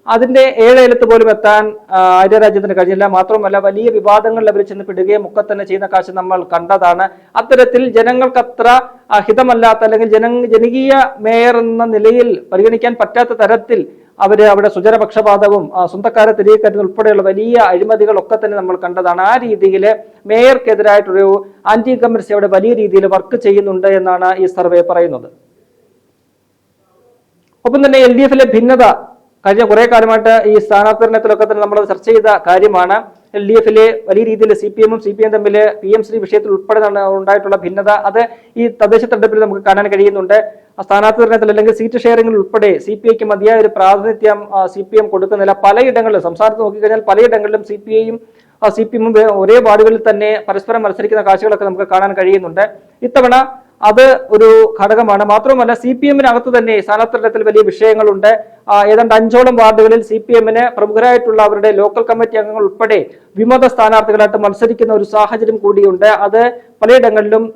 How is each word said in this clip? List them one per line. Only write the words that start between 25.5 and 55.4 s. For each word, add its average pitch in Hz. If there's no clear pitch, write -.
ഒപ്പം 269
തന്നെ 269
എൽ 247
ഡി 269
എഫിലെ 269
ഭിന്നത 233
കഴിഞ്ഞ 208
കുറെ 208
കാലമായിട്ട് 226
ഈ 214
സ്ഥാനാർത്ഥി 214
നിർണയത്തിലൊക്കെ 220
തന്നെ 208
നമ്മൾ 208
ചർച്ച 196
ചെയ്ത 214
കാര്യമാണ്. 190
എൽ 202
ഡി 214
എഫിലെ 220
വലിയ 202
രീതിയിൽ 220
സി 208
പി 208
എമ്മും 220
സി 214
പി 202
എം 214
തമ്മിൽ, 208
പി 190
എം 214
ശ്രീ 214
വിഷയത്തിൽ 208
ഉൾപ്പെടെ 202
നട-, 202
ഉണ്ടായിട്ടുള്ള 196
ഭിന്നത 190
അത് 208
ഈ 233
തദ്ദേശ 226
തെരഞ്ഞെടുപ്പിൽ 220
നമുക്ക് 202
കാണാൻ 202
കഴിയുന്നുണ്ട്. 202
ആ -
സ്ഥാനാർത്ഥി 214
നിർണയത്തിൽ 220
അല്ലെങ്കിൽ 214
സീറ്റ് 226
ഷെയറിംഗിൽ 233
ഉൾപ്പെടെ 202
സി 208
പി 208
ഐക്ക് 226
മതിയായ 208
ഒരു 220
പ്രാതിനിധ്യം, 208
ആ, 190
സി 185
പി 196
എം 214
കൊടുക്കുന്നില്ല. 196
പലയിടങ്ങളിലും 220
സംസ്ഥാനത്ത് 220
നോക്കിക്കഴിഞ്ഞാൽ 214
പലയിടങ്ങളിലും 214
സി 208
പി 208
ഐയും, 226
ആ, 214
സി 214
പി 226
എമ്മും 226
വേ-, 214
ഒരേ 196
വാർഡുകളിൽ 220
തന്നെ 214
പരസ്പരം 208
മത്സരിക്കുന്ന 208
കാഴ്ചകളൊക്കെ 202
നമുക്ക് 185
കാണാൻ 190
കഴിയുന്നുണ്ട്. 185
ഇത്തവണ 254
അത് 254
ഒരു 220
ഘടകമാണ്. 208
മാത്രമല്ല, 233